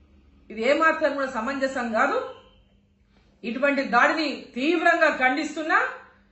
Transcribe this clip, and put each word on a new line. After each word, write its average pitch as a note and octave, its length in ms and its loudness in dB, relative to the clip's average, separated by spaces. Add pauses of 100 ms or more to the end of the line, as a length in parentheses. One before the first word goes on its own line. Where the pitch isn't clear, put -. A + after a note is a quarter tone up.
(500)
ఇది A3 180 -8
ఏమాత్రం D#4 460 4
కూడా C4+ 120 -2
సమంజసం C4 680 -4
కాదు. C#4+ 240 2 (1300)
ఇటువంటి C4 400 0
దాడిని D4 440 2 (260)
తీవ్రంగా E4 600 2
ఖండిస్తున్నా. D4+ 640 0 (540)